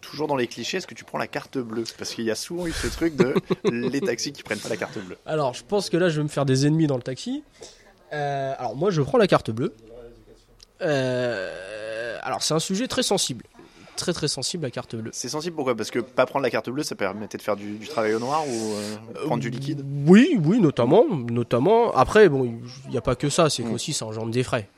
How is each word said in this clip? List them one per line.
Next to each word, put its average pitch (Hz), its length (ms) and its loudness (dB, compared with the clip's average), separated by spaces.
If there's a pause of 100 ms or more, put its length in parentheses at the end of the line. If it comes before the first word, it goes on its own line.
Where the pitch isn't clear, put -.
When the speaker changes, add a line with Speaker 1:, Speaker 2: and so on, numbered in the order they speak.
Speaker 1:
Toujours 143 280 -8
dans 147 80 0
les 123 120 0
clichés, - 300 -8
est-ce 180 80 -10
que - 80 -16
tu - 100 -18
prends - 140 -10
la 123 80 -4
carte - 320 -8
bleue ? 117 260 -4 (140)
Parce - 160 -8
qu'il 117 100 -6
y 110 60 0
a 110 60 2
souvent 175 300 -6
eu 165 60 -4
ce - 160 -4
truc 165 280 -2
de 131 180 4 (300)
Speaker 2:
<laughs> - 60 -
Speaker 1:
les 123 300 -2
taxis 117 320 -2
qui - 120 -16
prennent 107 140 -4
pas 101 100 -10
la 113 80 -2
carte 101 220 -6
bleue. 95 180 -12 (100)
Speaker 2:
Alors, 147 280 -2
je - 100 -14
pense 202 260 -2
que 180 60 0
là, 180 120 4
je 151 100 0
vais 151 40 0
me 147 60 -2
faire 143 160 -2
des 135 220 4
ennemis 156 200 4
dans 139 100 2
le 123 60 -4
taxi. 247 400 -6 (720)
Euh, 139 460 -2
alors, 123 180 -4
moi, 175 140 2
je 160 120 2
prends 143 160 2
la 208 80 6
carte - 240 2
bleue. 117 240 -4 (1080)
Euh, 110 1400 -4
alors, 151 200 -4
c'est - 120 0
un 160 40 4
sujet 190 300 -2
très - 140 0
sensible. 170 420 0 (520)
Très, - 160 -4
très 160 160 -2
sensible, 139 360 -4
la 127 60 -4
carte - 240 -10
bleue. 113 200 -6
Speaker 1:
C'est - 160 -8
sensible, 156 260 -6
pourquoi ? 127 180 2
Parce 107 160 -4
que 127 100 -2
pas 98 260 2
prendre 139 160 -2
la 123 80 2
carte 113 180 -2
bleue, 131 140 -4
ça 143 120 -6
permettait 104 440 -4
de - 40 -12
faire 104 140 0
du, 104 220 -10
du 107 100 -14
travail 110 260 0
au 113 60 0
noir 147 260 -2
ou, 139 40 -4 (240)
euh, 104 220 -6 (200)
Speaker 2:
Euh, - 80 -8
Speaker 1:
prendre 139 180 0
du 135 60 -4
liquide ? 139 340 -6 (240)
Speaker 2:
oui, 240 380 10
oui, 202 160 4
notamment, 151 480 6
notamment. 127 880 2
Après, 190 320 8
bon, 127 320 0 (280)
il 135 40 -10
y 143 60 0
a - 20 -2
pas 127 160 0
que 147 140 0
ça, 165 180 4
c'est 131 140 -2
Speaker 1:
Mm. 117 80 -2
Speaker 2:
qu'aussi, 117 240 -4
ça - 100 -4
engendre 113 260 -6
des 120 120 2
frais. 117 360 -2